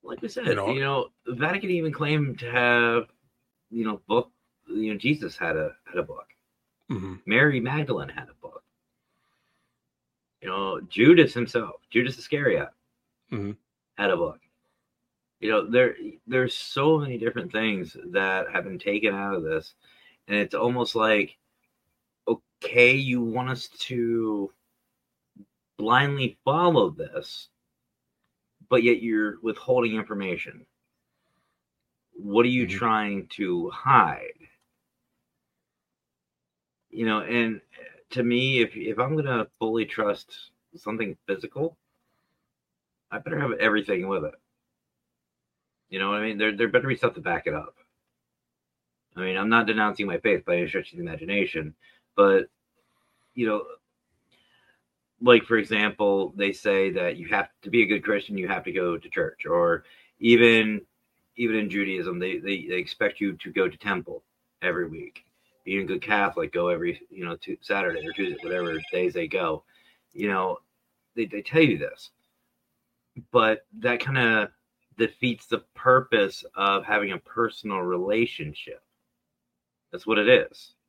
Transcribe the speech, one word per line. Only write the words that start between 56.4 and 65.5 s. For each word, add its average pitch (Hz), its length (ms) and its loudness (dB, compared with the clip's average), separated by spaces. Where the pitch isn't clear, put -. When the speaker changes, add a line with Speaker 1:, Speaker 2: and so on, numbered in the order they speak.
Speaker 1:
say 98 380 2
that 87 260 -2
you 82 120 -12
have 98 200 0
to 98 80 -10
be 113 120 4
a 101 40 4
good 101 180 -2
Christian, 104 340 -2
you 90 100 -6
have 92 160 -4
to 90 80 -8
go 87 240 -2
to 82 120 -14
church, - 380 -6
or 170 380 0
even, 113 600 6
even 113 200 -2
in 104 140 -2
Judaism, 92 480 -4
they, 92 200 -4
they, 95 280 -6
they 90 100 -4
expect - 440 -4
you 98 140 -2
to 85 180 -14
go 95 160 0
to - 80 -8
temple - 480 -6
every 87 260 -2
week. - 360 -16